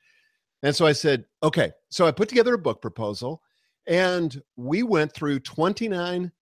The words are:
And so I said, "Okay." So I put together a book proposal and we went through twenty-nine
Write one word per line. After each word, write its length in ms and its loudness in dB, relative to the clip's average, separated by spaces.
And 120 0
so 120 4
I 60 6
said, 340 0
"Okay." 300 2
So 160 2
I 40 4
put 200 0
together 240 4
a 40 2
book 220 -4
proposal 600 -8
and 560 0
we 260 -2
went 300 2
through 280 -2
twenty-nine 920 -2